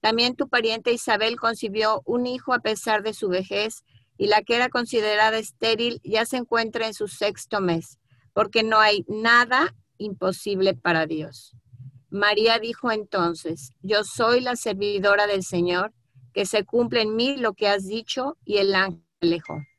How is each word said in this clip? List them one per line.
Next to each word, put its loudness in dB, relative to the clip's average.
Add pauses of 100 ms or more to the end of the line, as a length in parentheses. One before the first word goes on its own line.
También 2
tu -4
pariente 0
Isabel 0
concibió -2
un -2
hijo -4
a 2
pesar -2
de -4
su -4
vejez, -4 (320)
y 0
la 4
que -2
era 2
considerada 2
estéril -2
ya 0
se -6
encuentra -2
en -6
su -6
sexto -4
mes, -2 (340)
porque 0
no 4
hay 4
nada 2 (240)
imposible -2
para 0
Dios". -10 (560)
María 2
dijo -4
entonces, -4
"Yo 0
soy 2
la -2
servidora 2
del 0
Señor, 0 (420)
que 0
se 0
cumple 0
en 0
mí 0
lo -2
que 0
has 0
dicho", -6
y 0
el 2
ángel 0 (160)
alejó. -2 (140)